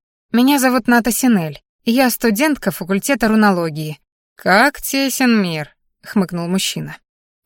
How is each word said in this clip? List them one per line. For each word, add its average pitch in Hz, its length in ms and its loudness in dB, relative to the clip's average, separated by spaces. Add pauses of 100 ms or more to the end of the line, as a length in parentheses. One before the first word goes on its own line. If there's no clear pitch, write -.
(320)
Меня 262 260 4
зовут 254 300 0
Ната 240 240 2
Синель, 180 500 0 (220)
и 233 80 0
я 254 180 2
студентка 240 600 -2
факультета 202 580 -2
рунологии». 170 720 0 (340)
«Как 214 480 0
тесен 254 580 0
мир», 160 360 -6 (260)
хмыкнул 175 460 -4
мужчина. 165 500 -6 (480)